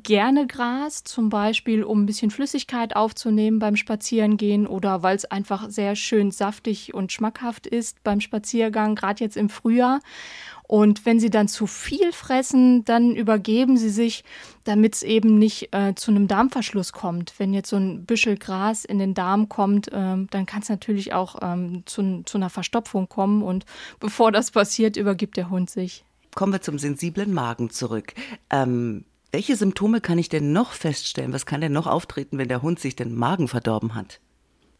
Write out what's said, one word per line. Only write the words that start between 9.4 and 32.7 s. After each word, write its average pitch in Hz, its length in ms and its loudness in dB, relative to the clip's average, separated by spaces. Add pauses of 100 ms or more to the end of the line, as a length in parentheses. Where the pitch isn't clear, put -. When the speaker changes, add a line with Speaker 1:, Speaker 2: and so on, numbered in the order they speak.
Speaker 1:
Frühjahr. 247 500 2 (680)
Und 214 380 4
wenn 233 160 4
sie 220 120 2
dann 208 160 4
zu - 180 -4
viel 339 480 -2
fressen, 254 720 4
dann 233 300 4
übergeben 220 600 4
sie 226 140 4
sich, 226 340 0 (420)
damit's 214 360 4
eben 220 380 6
nicht, - 340 2
äh, 196 220 2
zu - 160 -2
einem 202 160 4
Darmverschluss 208 680 0
kommt. 175 460 -6
Wenn 196 160 0
jetzt 196 160 -4
so 214 40 0
ein 190 300 -2
Büschel 226 320 0
Gras 202 480 -4
in 202 140 -2
den 190 160 0
Darm 196 340 2
kommt, 202 420 2
ähm, 190 380 -2
dann 190 160 -2
kann's 208 240 -8
natürlich 202 420 -2
auch, 185 300 -4
ähm, 180 460 -6
zu, 190 360 -4
zu - 140 -6
einer 185 140 -2
Verstopfung 196 580 -4
kommen. 202 320 2
Und 185 240 -4 (340)
bevor 220 320 2
das 208 200 0
passiert, 214 440 2
übergibt 202 420 -2
der 180 120 -4
Hund 185 220 -2
sich. - 340 -8 (300)
Speaker 2:
Kommen 196 180 0
wir 190 80 -2
zum 147 160 -6
sensiblen 165 560 -4
Magen 120 380 -2
zurück. 110 420 -6 (380)
Ähm, 120 540 0 (260)
welche 208 240 0
Symptome 208 460 2
kann 170 180 0
ich 165 100 -2
denn 147 240 0
noch 202 200 0
feststellen? 135 600 -6
Was 135 140 -6
kann 143 140 -4
denn 156 100 -2
noch 156 160 -2
auftreten, 143 500 -4
wenn 135 100 -2
der 123 140 -2
Hund 160 180 -2